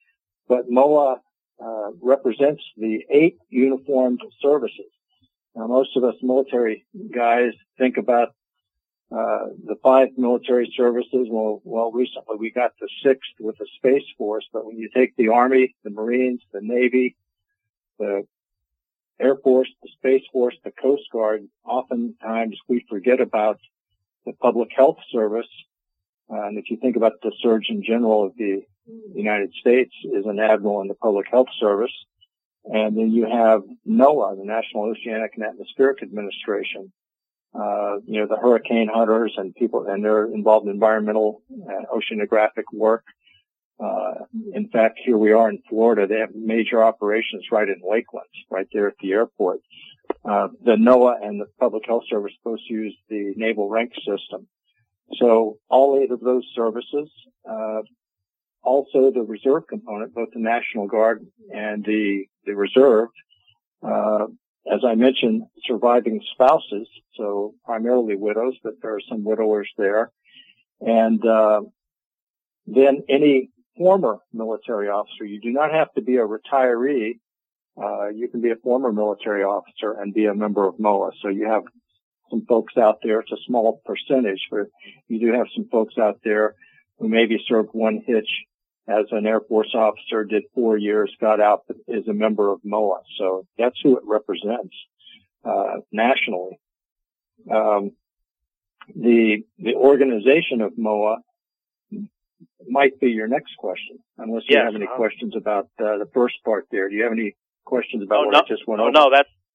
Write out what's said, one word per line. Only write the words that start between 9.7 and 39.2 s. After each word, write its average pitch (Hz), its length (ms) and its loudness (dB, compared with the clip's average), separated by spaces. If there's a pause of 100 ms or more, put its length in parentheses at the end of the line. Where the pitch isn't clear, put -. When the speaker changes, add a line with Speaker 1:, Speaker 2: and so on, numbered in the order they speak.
Speaker 1:
five 131 360 6
military 123 600 0
services. 123 540 0
Well, 107 320 -4
well, 113 280 -4
recently 120 460 -6
we 110 140 -8
got 123 280 -2
the 104 100 -10 (140)
sixth 135 360 0
with 107 180 -8
the 107 100 -12 (100)
Space 139 300 0 (100)
Force, 107 360 -6
but 110 120 -10
when 113 120 -16
you 113 160 -10
take 127 220 2
the 113 140 2
Army, 127 540 4
the 110 60 -12
Marines, 123 520 -4 (120)
the 101 80 -10
Navy, 123 540 0 (800)
the 101 300 -6 (920)
Air 135 160 2
Force, 131 340 2 (120)
the - 160 -20
Space 135 340 0
Force, 123 320 0
the 101 80 -12
Coast 143 400 0
Guard, 107 360 -2 (180)
oftentimes 117 920 -6 (100)
we 120 200 -2
forget 123 320 0
about 107 400 -2 (680)
the 120 60 -12
Public 117 420 0
Health 131 240 4 (120)
Service. 110 360 -2 (840)
Uh, 107 180 -8
and 107 120 -8
if - 100 -14
you 113 80 -6
think 123 200 -2
about 113 160 2 (100)
the 107 80 -2 (100)
Surgeon 110 420 0
General 110 420 2
of 95 100 -8
the 98 260 -4 (540)
United - 380 -4
States 123 400 2 (100)
is 101 220 -4
an 101 140 -4
admiral 104 420 0
in 98 60 -8
the 101 60 -8
Public 101 380 -2
Health 127 160 4 (120)
Service. 107 360 0 (720)
And 107 320 -2
then 113 140 2
you 113 140 2
have 113 360 4 (280)
noaa, 113 480 4
the 98 60 -14
National 110 400 -6
Oceanic 110 520 -6
and 110 100 -8
Atmospheric 131 580 -2
Administration. 101 880 -10 (640)
Uh, 104 500 -4
you 110 140 -4
know, 104 80 -2
the 107 100 -2
hurricane 113 560 2
hunters 113 440 2